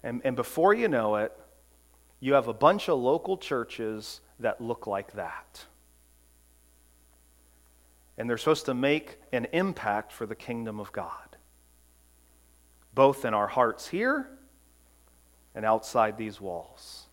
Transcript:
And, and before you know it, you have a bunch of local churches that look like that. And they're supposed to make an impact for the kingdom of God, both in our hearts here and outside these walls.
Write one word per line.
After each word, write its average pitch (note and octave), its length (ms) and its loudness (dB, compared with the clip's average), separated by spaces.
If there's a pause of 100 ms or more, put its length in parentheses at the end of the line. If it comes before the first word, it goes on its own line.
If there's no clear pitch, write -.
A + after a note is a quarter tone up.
And, A#2+ 220 -6
and C3 100 0
before D#3+ 400 4
you A#3 140 2
know A2+ 300 2
it, G#2+ 200 -2 (840)
you C3+ 140 4
have B2 120 6
a A2+ 60 -4
bunch D#3 340 4
of E3 100 2
local D#3 380 2
churches A2+ 880 -6 (180)
that A2+ 220 -2
look A#2 260 -6
like G2 240 -4
that. - 540 -12 (2500)
And A#2+ 120 -4
they're A#2 80 2
supposed D#3 300 0
to C3+ 60 0
make C#3+ 440 0 (160)
an B2 180 -2
impact D#3+ 600 -2
for A#2 120 -8
the G#2+ 120 -10
kingdom A2+ 420 -8
of G2+ 140 -12
God, - 420 -12 (1600)
both C3+ 320 4
in A2+ 80 0
our G#2 140 2
hearts A#2 420 0
here C4 400 -2 (1200)
and A2 120 -6
outside A2 520 2
these A2 220 -8
walls. - 720 -12